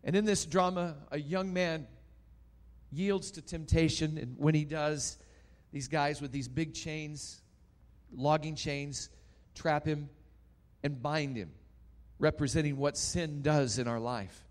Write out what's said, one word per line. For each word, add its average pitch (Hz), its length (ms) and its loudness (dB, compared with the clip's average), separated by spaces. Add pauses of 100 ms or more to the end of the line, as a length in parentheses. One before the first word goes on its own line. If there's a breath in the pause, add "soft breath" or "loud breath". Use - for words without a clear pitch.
And 160 120 0
in 208 80 4
this 208 220 2
drama, 175 500 0 (140)
a 147 80 -4
young 185 340 -2
man 165 340 -2 (1040)
yields 190 420 0
to 156 100 -12
temptation, 160 760 2
and 123 220 -8
when 156 160 6
he 151 100 4
does, 151 540 -2 (520 soft breath)
these 139 180 -8
guys 147 340 0
with 139 100 -6
these 131 160 -4
big 151 240 -2
chains, 156 720 -8 (680)
logging 151 440 2
chains, 143 560 -6 (440 soft breath)
trap 151 300 2
him 147 240 0 (760)
and 143 200 -2
bind 147 340 0
him, 90 140 -6 (680)
representing 147 600 2
what 143 180 0
sin 151 460 -2
does 139 360 4
in 123 80 0
our 117 140 0
life. 113 500 -6